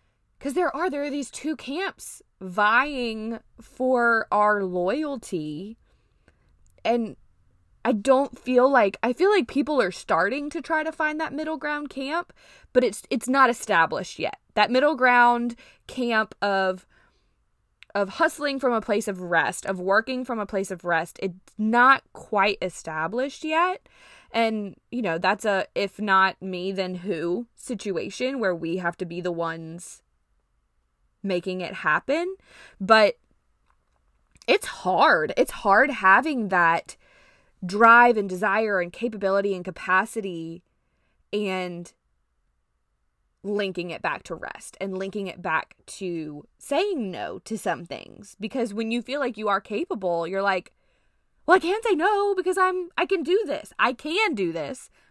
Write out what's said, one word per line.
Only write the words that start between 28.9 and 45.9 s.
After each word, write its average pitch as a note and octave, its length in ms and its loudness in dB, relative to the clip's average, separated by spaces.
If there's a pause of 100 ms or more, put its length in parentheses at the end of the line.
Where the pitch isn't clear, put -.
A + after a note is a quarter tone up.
to F#3 60 -8
be F3 160 -8
the F3 120 -4
ones E3 680 -8 (1200)
making F#3 380 -4
it E3+ 120 -8
happen. D4 640 -2 (440)
But G#3 380 6 (1300)
it's - 220 2
hard. F3+ 680 2
It's - 140 2
hard A3 400 4
having A3+ 600 4
that E3+ 460 2 (720)
drive A#3 500 8
and G3+ 120 -2
desire G3+ 520 0
and F3 120 -6
capability G3+ 600 -2
and F3+ 120 -6
capacity F#3 1000 -4 (720)
and F#3 600 -4 (1500)
linking F#3+ 480 -4
it D3 120 -10
back D#3 220 -4
to F3 100 -10
rest - 460 -14
and F#3+ 180 -6
linking G3 280 -6
it F3+ 140 -12
back E3 340 -2 (120)
to D#3 580 -10 (140)